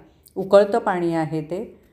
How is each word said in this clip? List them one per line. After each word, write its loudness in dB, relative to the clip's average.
उकळतं 4
पाणी -2
आहे -4
ते -12